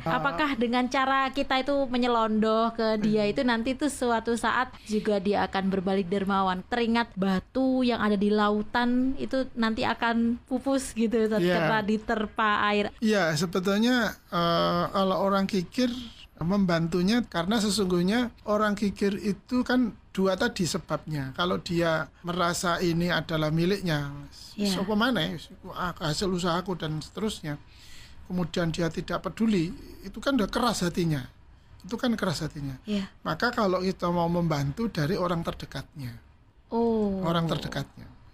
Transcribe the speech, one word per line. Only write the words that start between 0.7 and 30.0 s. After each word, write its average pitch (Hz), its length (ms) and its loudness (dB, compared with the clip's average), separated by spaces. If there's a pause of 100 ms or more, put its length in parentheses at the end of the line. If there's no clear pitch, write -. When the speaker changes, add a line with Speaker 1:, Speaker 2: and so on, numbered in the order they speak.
Speaker 2:
cara 269 420 2
kita 269 300 0
itu 269 160 0 (100)
menyelondoh 226 840 2
ke 226 160 0 (140)
dia 214 260 4
Speaker 1:
Hmm. 208 60 2
Speaker 2:
itu 269 100 0
nanti 240 320 0
tuh 277 160 0
suatu 233 420 0
saat 240 380 0 (140)
juga 208 340 0
dia 185 240 2
akan 190 240 0
berbalik 190 400 0
dermawan. 190 560 0
Teringat 233 500 0
batu 254 720 0
yang 240 160 2
ada 208 160 2
di 202 140 2
lautan 214 880 2
itu 262 260 -2 (100)
nanti 226 300 0
akan 233 580 0
pupus 262 540 -2
gitu, 226 240 2
Ustadz, 214 240 2
Speaker 1:
Iya. 175 160 4
Speaker 2:
karena 170 220 2
diterpa 214 680 0 (140)
air. 208 220 2 (140)
Speaker 1:
Iya, 196 360 2
sebetulnya, 202 800 2 (160)
eh, 170 560 2
kalau 190 320 0
orang 196 240 2
kikir 208 480 -2 (480)
membantunya 180 840 2
karena 180 320 0
sesungguhnya 196 720 2 (160)
orang 208 280 2
kikir 196 440 0
itu 214 440 -2
kan 240 300 2 (180)
dua 190 240 2
tadi 220 320 0
sebabnya. 147 680 -4
Kalau 180 260 0
dia 165 500 0 (120)
merasa 175 580 0
ini 170 280 2
adalah 160 420 0
miliknya, 165 600 0 (440)
Speaker 2:
Iya. 202 180 -2
Speaker 1:
"Sopo 185 220 -2
maneh, 208 440 0 (580)
hasil 175 360 -2
usahaku," 180 440 0
dan 156 240 -4
seterusnya. 170 580 -6 (680)
Kemudian 180 440 -2
dia 170 180 0
tidak 175 360 -6
peduli, 202 500 0 (280)